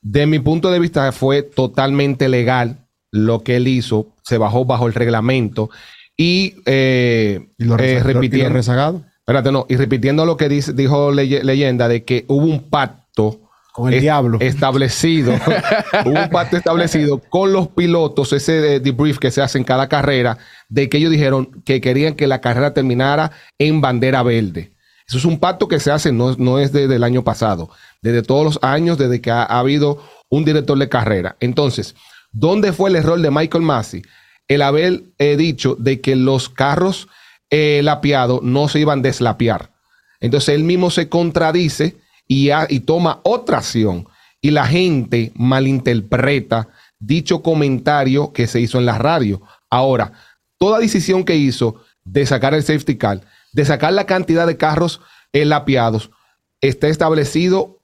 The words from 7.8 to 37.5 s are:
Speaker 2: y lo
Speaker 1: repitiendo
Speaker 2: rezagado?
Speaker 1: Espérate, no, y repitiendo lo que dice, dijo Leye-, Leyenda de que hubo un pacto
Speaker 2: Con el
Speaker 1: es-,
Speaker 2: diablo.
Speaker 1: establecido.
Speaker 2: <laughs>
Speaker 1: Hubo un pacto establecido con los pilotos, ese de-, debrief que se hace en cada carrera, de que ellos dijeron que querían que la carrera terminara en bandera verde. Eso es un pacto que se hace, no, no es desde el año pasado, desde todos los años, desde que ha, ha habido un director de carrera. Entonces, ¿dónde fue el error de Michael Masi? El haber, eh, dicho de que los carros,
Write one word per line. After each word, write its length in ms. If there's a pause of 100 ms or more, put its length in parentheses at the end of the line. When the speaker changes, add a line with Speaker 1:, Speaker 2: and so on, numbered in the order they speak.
Speaker 2:
y 40
lo 60
Speaker 1:
repitiendo 340
Speaker 2:
rezagado? 480 (180)
Speaker 1:
Espérate, 300
no, 200
y 60
repitiendo 500
lo 100
que 140
dice, 240
dijo 360
Leye-, 320
Leyenda 460
de 160
que 240
hubo 160
un 240
pacto 720 (320)
Speaker 2:
Con 160
el 60
Speaker 1:
es-, 80
Speaker 2:
diablo. 400
Speaker 1:
establecido. 920
Speaker 2:
<laughs> 720
Speaker 1:
Hubo 160
un 80
pacto 300
establecido 640 (100)
con 240
los 140
pilotos, 680
ese 260
de-, 200
debrief 380
que 120
se 100
hace 160
en 80
cada 240
carrera, 480 (320)
de 220
que 80
ellos 120
dijeron 360 (180)
que 160
querían 360
que 100
la 160
carrera 320
terminara 560 (280)
en 220
bandera 420
verde. 500 (360)
Eso 80
es 80
un 140
pacto 300
que 120
se 100
hace, 220
no, 240
no 220
es 140
desde 240
el 80
año 200
pasado, 460 (320)
desde 200
todos 220
los 180
años, 360
desde 240
que 80
ha, 120
ha 160
habido 440 (260)
un 160
director 340
de 120
carrera. 500
Entonces, 540 (380)
¿dónde 420
fue 160
el 60
error 240
de 100
Michael 340
Masi? 380 (460)
El 120
haber, 420 (160)
eh, 200
dicho 400
de 240
que 140
los 340
carros, 580 (420)